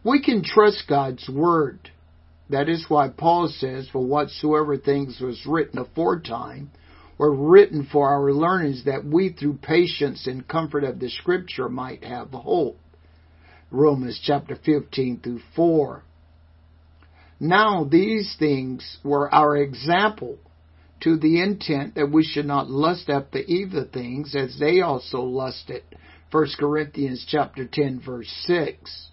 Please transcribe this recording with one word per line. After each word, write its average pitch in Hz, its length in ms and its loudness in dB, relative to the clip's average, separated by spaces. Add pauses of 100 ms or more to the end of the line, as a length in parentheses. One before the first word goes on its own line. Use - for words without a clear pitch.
We 277 200 2
can 220 240 2
trust 208 420 4
God's 135 400 -2
word. 143 640 0 (580)
That 143 200 0
is 165 180 -2
why 143 220 4
Paul 170 400 0
says, 131 420 -8
"For 131 100 -2
whatsoever 147 760 0
things 139 420 -2
was 123 260 -8
written 147 320 -2
aforetime 143 920 -4 (460)
were 147 180 2
written 156 560 8
for 143 160 4
our 139 240 2
learnings, 147 540 0
that 135 180 -4
we 175 300 2
through 143 240 -4
patience 160 680 0
and 131 220 -8
comfort 147 380 -4
of 127 160 -6
the 123 80 -6
Scripture 180 580 -4
might 127 380 -10
have 123 260 -12
hope." 131 480 -2 (920)
Romans 131 520 2
chapter - 320 -2
fifteen 131 640 -2
through 123 200 -8 (160)
four. 160 480 2 (1400)
Now 190 440 2
these 196 540 2
things 131 680 -2
were 143 300 0
our 147 240 6
example, 143 800 0 (640)
to 160 160 4
the 160 240 4
intent 165 540 -2
that 143 160 0
we 160 120 6
should 147 220 -2
not 143 240 -2
lust 160 400 0
after 139 300 -2
evil 180 520 -2
things 131 440 -8
as 131 240 -4
they 170 220 4
also 131 420 -4
lusted. 127 580 -8 (500)
First 151 280 0
Corinthians 147 680 -2
chapter 139 380 -2
ten, 131 340 -2
verse 120 300 -12 (160)
six. - 680 -4